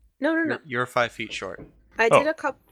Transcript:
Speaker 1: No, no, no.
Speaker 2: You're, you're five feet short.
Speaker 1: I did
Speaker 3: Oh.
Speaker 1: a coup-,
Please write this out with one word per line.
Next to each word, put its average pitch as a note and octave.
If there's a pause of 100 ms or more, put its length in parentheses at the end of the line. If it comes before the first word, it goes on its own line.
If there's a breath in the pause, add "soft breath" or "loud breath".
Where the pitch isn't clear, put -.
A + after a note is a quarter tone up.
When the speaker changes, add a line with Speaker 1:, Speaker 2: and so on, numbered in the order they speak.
(200)
Speaker 1:
No, D4+
no, E4
no. D4+
Speaker 2:
You're, -
you're B2
five A#2+
feet A2
short. - (320)
Speaker 1:
I A3+
did G#3
Speaker 3:
Oh. D#4+
Speaker 1:
a -
coup-, D4 (160)